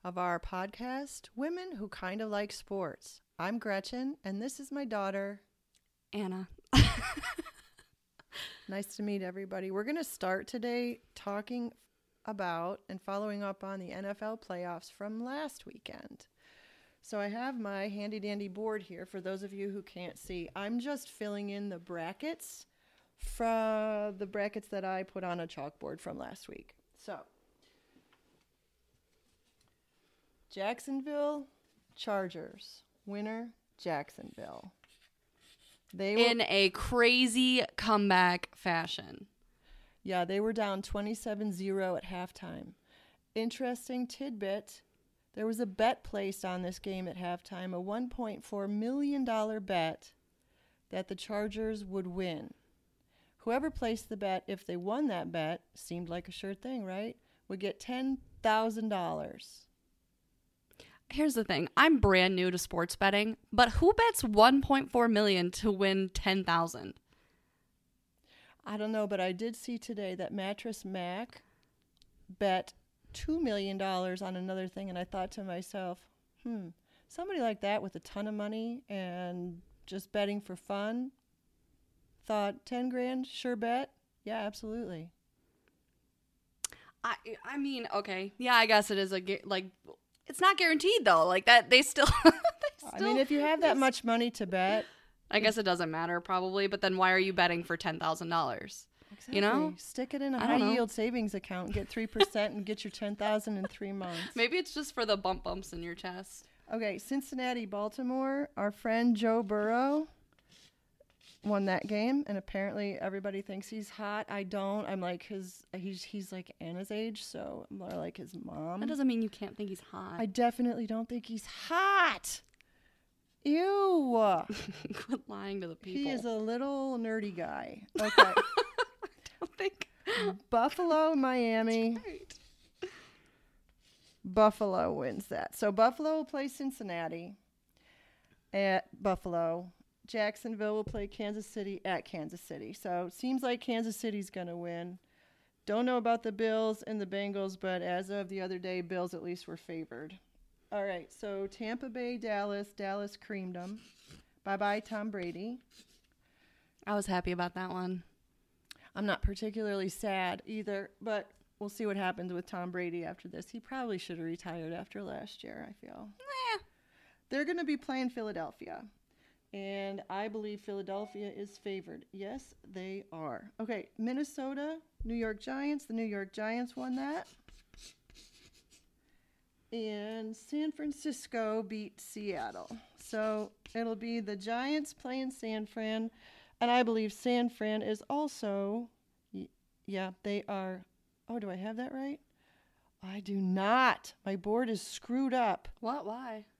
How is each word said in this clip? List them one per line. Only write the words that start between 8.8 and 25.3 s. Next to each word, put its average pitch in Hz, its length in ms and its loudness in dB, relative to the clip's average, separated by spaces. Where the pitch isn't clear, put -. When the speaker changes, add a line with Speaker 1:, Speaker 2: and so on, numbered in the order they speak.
Speaker 1:
to 214 60 -2
meet 202 180 0
everybody. 190 500 -6
We're 202 140 0
gonna 302 180 -2
start 185 440 -2
today 240 520 -2
talking 220 560 -6
about 180 640 -4
and 190 120 -8
following 202 420 -4
up 196 200 -6
on 196 160 -8
the 180 140 -10
N 190 120 -8
F 202 160 -6
L 220 160 -4
playoffs 175 540 -8
from 220 320 -8
last 285 420 -8
weekend. - 600 -16
So - 160 -6
I 202 120 -2
have 247 280 -4
my 202 300 -4
handy 208 320 -6
dandy 202 300 -4
board 214 340 -4
here 180 220 -12
for 190 160 -10
those 190 200 -4
of 196 120 -10
you 196 160 -4
who 196 140 -6
can't - 360 -12
see. 175 340 -8
I'm 214 280 -4
just 285 300 -6
filling 202 400 -6
in 202 180 -6
the 175 100 -8
brackets 180 840 -8
from 220 1000 0
the 202 80 -6
brackets 208 420 -4
that 196 160 -6
I 190 200 -2
put 185 200 -8
on 175 160 -2